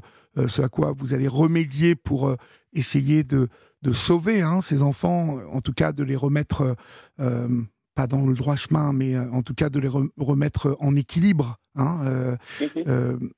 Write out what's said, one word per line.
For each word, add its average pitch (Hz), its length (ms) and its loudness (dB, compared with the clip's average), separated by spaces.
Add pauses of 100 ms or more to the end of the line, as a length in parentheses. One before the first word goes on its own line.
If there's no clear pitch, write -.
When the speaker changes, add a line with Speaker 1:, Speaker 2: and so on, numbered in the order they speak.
(380)
Speaker 1:
euh, 127 100 2
ce 123 140 -2
à 131 60 2
quoi 147 280 -2
vous 135 200 -4
allez 135 140 0
remédier 160 680 2
pour, 139 320 -2
euh, 131 80 0 (380)
essayer 143 500 2
de, 131 240 2 (340)
de 131 120 0
sauver, 175 480 2
hein, 170 200 2
ces 143 220 0
enfants, 156 560 0 (120)
en 127 100 -4
tout - 120 -6
cas 156 180 2
de 143 120 -4
les 135 120 -2
remettre, 143 460 0
euh, 127 120 0 (460)
euh, 123 280 -2 (480)
pas 135 100 0
dans 135 220 2
le 131 80 4
droit 139 200 0
chemin, 147 380 0
mais, 131 220 0
euh, 123 80 -2 (100)
en 127 80 0
tout 120 140 -8
cas 151 140 0
de 139 100 -2
les 135 100 -2
re-, 139 280 -2
remettre 143 600 0
en 143 160 2
équilibre, 143 640 2 (180)
hein, 151 300 0
euh, 127 300 -2 (240)
Speaker 2:
Mhm. 320 280 -4
Speaker 1:
euh, 127 300 0 (200)